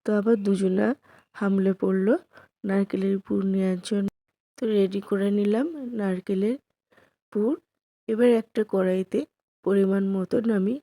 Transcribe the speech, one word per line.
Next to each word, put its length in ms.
তো 80
আবার 240
দুজনা 440
হামলে 380
পড়লো 400
নারকেলের 540
পুর 280
নেওয়ার 420
জন্য। 200
তো 80
রেডি 340
করে 300
নিলাম 360
নারকেলের 560
পুর। 200
এবার 220
একটা 220
কড়াইতে 540
পরিমাণ 440
মতন 420
আমি 320